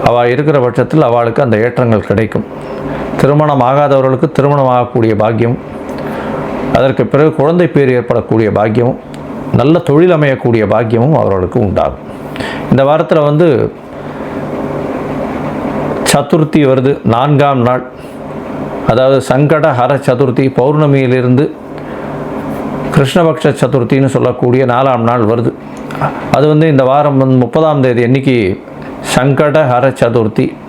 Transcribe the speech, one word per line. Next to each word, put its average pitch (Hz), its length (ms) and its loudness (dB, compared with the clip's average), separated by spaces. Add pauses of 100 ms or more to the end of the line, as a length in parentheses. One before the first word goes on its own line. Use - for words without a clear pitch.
அவ 120 240 4
இருக்கிற 143 300 2
பட்சத்தில் 123 440 0
அவளுக்கு 117 400 0
அந்த 113 140 2
ஏற்றங்கள் 117 420 0
கிடைக்கும். 104 460 -2 (720)
திருமணம் 143 440 2
ஆகாதவர்களுக்கு 135 720 2
திருமணம் 143 340 2
ஆகக்கூடிய 120 500 2
பாக்கியம், 113 420 0 (1160)
அதற்கு 127 320 2
பிறகு 156 280 2
குழந்தை 165 320 2
பேர் 135 260 2
ஏற்படக்கூடிய 113 600 0
பாக்கியம், 113 460 0 (580)
நல்ல 147 220 4
தொழில் 165 360 4
அமையக்கூடிய 120 520 2
பாக்கியமும் 113 480 2
அவர்களுக்கு 104 460 0
உண்டாகும். 78 520 -2 (580)
இந்த 135 140 4
வாரத்துல 156 380 2
வந்து 147 480 2 (2500)
சதுர்த்தி 147 540 2
வருது, 131 380 2
நான்காம் 135 580 2
நாள். 123 280 0 (1000)
அதாவது 131 400 2
சங்கடஹர 139 680 2 (120)
சதுர்த்தி, 135 500 0
பௌர்ணமியிலிருந்து 131 960 2 (1400)
கிருஷ்ணபக்ஷ 156 600 2 (100)
சதுர்த்தின்னு 135 420 2
சொல்லக்கூடிய 127 600 0
நாலாம் 123 340 2
நாள் 120 200 2
வருது. 113 320 0 (800)
அது 139 160 2
வந்து 151 200 4
இந்த 135 160 2
வாரம் 139 340 2
வந்து 131 180 2
முப்பதாம் 147 440 2
தேதி 123 240 2
அன்னைக்கு 123 580 0 (540)
சங்கடஹர 135 840 2
சதுர்த்தி. 117 560 0 (120)